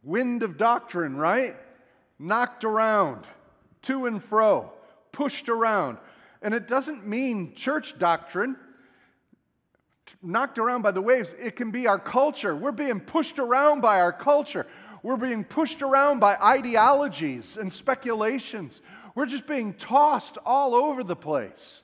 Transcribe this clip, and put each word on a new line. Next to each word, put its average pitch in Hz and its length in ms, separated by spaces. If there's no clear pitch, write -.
wind 233 380
of 180 140
doctrine, 175 600
right? 196 380
Knocked 226 460
around, 214 600
to 262 240
and 220 140
fro, 208 520
pushed - 360
around. 214 480
And 208 100
it 226 140
doesn't 262 400
mean 214 480
church - 460
doctrine, 180 560
knocked 220 380
around 233 240
by 208 80
the 185 100
waves. 233 380
It 233 160
can 226 160
be 247 160
our 196 140
culture. 226 560
We're 240 160
being 233 260
pushed - 400
around 277 420
by 208 200
our 175 120
culture. 285 540
We're 247 120
being 233 280
pushed 311 380
around 277 360
by 202 180
ideologies 220 1200
and 190 160
speculations. 233 1120
We're 277 120
just 247 200
being 233 260
tossed 285 720
all 262 300
over 254 300
the 175 100
place. - 680